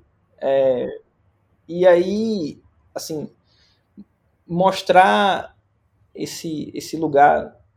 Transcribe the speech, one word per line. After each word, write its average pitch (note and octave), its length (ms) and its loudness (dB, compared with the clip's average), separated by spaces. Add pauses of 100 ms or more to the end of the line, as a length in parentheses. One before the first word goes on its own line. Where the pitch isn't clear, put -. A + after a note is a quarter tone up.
(400)
É, C3+ 600 -2 (680)
e F3 200 0
aí, F#3+ 720 0 (320)
assim, - 340 -10 (1160)
mostrar F#3 1120 2 (560)
esse, D#3 640 -10
esse - 200 -12
lugar D3+ 640 0 (180)